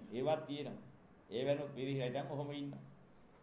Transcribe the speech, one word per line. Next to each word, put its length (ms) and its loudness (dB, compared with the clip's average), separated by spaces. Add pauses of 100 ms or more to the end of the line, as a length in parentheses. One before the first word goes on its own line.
(100)
ඒවත් 320 4
තියෙනවා. 420 -4 (420)
ඒ 180 0
වෙනුත් 280 4
පිරිහිලා 360 2
හිටන් 200 0
ඔහොම 240 -2
ඉන්නවා. 320 -4 (580)